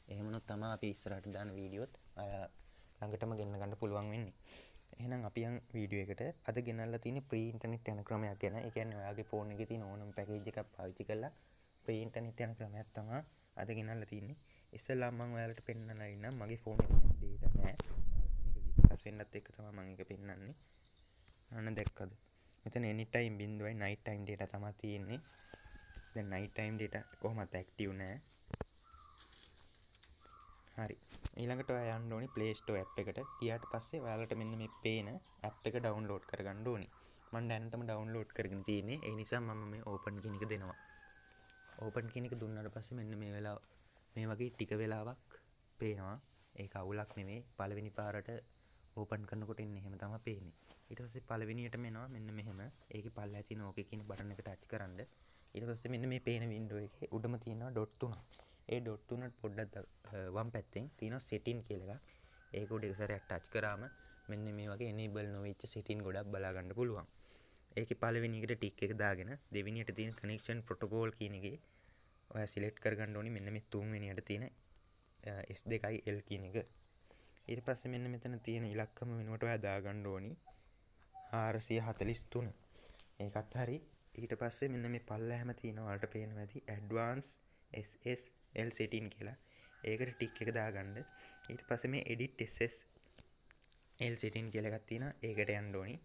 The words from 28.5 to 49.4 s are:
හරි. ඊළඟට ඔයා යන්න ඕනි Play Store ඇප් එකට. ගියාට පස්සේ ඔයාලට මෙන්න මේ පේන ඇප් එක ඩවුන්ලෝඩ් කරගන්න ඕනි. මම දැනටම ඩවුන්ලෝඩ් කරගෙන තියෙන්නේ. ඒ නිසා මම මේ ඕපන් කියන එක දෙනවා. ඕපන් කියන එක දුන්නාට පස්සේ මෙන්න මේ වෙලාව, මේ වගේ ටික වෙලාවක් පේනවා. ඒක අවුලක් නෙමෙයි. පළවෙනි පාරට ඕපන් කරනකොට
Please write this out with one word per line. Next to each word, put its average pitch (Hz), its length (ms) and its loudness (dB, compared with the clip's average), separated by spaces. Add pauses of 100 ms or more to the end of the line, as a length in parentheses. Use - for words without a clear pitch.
හරි. 110 220 -6 (360)
ඊළඟට 127 380 -4
ඔයා 117 260 0
යන්න 113 160 -4
ඕනි 117 160 -4
Play 107 260 0
Store 104 240 -2
ඇප් - 200 -4
එකට. 98 220 -2 (140)
ගියාට 117 320 -2
පස්සේ 127 340 -4
ඔයාලට 113 340 -4
මෙන්න 110 200 -4
මේ 110 220 -4
පේන 110 320 0 (320)
ඇප් - 220 -6
එක 117 140 -2
ඩවුන්ලෝඩ් 107 480 0
කරගන්න 98 420 -4
ඕනි. 113 220 -2 (380)
මම 117 200 -2
දැනටම 117 360 -2
ඩවුන්ලෝඩ් 110 500 -2
කරගෙන 98 320 -2
තියෙන්නේ. 107 360 0
ඒ 107 140 -2
නිසා 110 260 -2
මම 110 260 -4
මේ 107 180 -8
ඕපන් 101 340 -4
කියන 101 160 -4
එක 104 140 -2
දෙනවා. 98 300 -4 (1000)
ඕපන් 110 320 -4
කියන 123 180 -4
එක 120 100 -4
දුන්නාට 107 360 -6
පස්සේ 117 240 -8
මෙන්න 110 180 -6
මේ 104 180 -6
වෙලාව, 104 260 -6 (520)
මේ 110 160 -2
වගේ 113 240 -2
ටික 113 220 -2
වෙලාවක් 110 640 -2 (380)
පේනවා. 101 400 -2 (360)
ඒක 98 220 -10
අවුලක් 101 400 -2
නෙමෙයි. 104 260 -6 (120)
පළවෙනි 104 380 -4
පාරට 104 380 -4 (640)
ඕපන් 107 320 -4
කරනකොට 107 360 -6